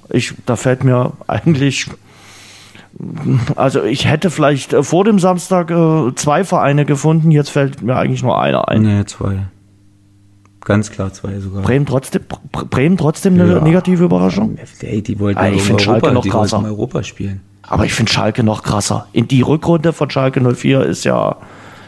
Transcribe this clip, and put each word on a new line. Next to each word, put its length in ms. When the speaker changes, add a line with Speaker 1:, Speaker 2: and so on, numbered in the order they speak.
Speaker 1:
ich, 240
da 120
fällt 260
mir 300
eigentlich, 600
also 280
ich 240
hätte 220
vielleicht, 440
äh, 100
vor 220
dem 140
Samstag, 520
äh, 440
zwei 280
Vereine 420
gefunden, 460
jetzt 180
fällt 320
mir 140
eigentlich 280
nur 160
einer 280
ein. 160
Speaker 2:
Nee, 220
zwei. 420
Ganz 280
klar 200
zwei 280
sogar. 240
Speaker 1:
Bremen 240
trotzdem, 340
Bre-, 140
Bremen 320
trotzdem 360
eine 220
Speaker 2:
Ja. 60
Speaker 1:
negative 420
Überraschung? 540
Speaker 2:
Ey, 200
die 180
wollten 200
Speaker 1:
Ah, 80
ich 80
Speaker 2:
um 60
Speaker 1:
find 200
Speaker 2:
Europa, 20
Speaker 1:
Schalke 300
noch 80
Speaker 2:
die 100
wollten 100
Speaker 1:
krasser. 180
Speaker 2:
um 60
Europa 380
spielen. 360
Speaker 1:
Aber 220
ich 80
find 160
Schalke 340
noch 200
krasser. 500
In 140
die 140
Rückrunde 520
von 180
Schalke 300
null 140
vier 280
ist 220
ja, 320